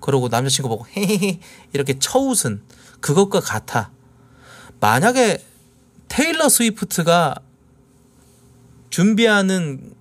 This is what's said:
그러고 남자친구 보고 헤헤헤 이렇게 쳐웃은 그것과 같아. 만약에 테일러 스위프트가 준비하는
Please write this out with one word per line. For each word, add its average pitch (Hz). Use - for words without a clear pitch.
그러고 131
남자친구 131
보고 113
헤헤헤 196
이렇게 139
쳐웃은 233
그것과 190
같아. -
만약에 196
테일러 320
스위프트가 175
준비하는 190